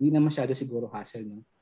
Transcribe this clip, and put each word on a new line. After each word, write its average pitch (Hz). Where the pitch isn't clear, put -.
hindi 143
na 151
masyado 131
siguro 120
hassle, 110
no? 107